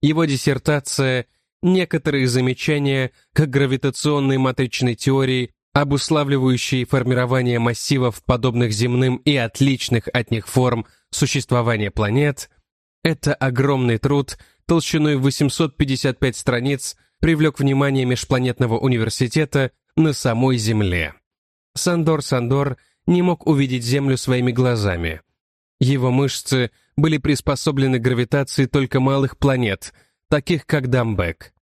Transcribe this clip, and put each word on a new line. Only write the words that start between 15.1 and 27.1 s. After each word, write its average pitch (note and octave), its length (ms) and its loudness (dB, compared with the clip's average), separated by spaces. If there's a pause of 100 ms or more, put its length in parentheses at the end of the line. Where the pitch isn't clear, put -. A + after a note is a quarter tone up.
в B2+ 60 -2
восемьсот C#3 540 0
пятьдесят C3+ 420 -2
пять C3 180 -2
страниц, C3 580 -4 (240)
привлек D#3 400 2
внимание C3+ 460 2
межпланетного B2 720 0
университета B2+ 960 0 (240)
на D#3 180 4
самой B2+ 440 0
Земле. G2+ 580 0 (600)
Сандор D#3+ 460 0
Сандор — C3 560 -2 (300)
не F3 140 4
мог F3+ 260 0
увидеть C3+ 360 0
Землю C3+ 340 0
своими B2 340 0
глазами. G2+ 720 -2 (580)
Его B2+ 320 2
мышцы C3 600 -2 (260)
были D3+ 220 2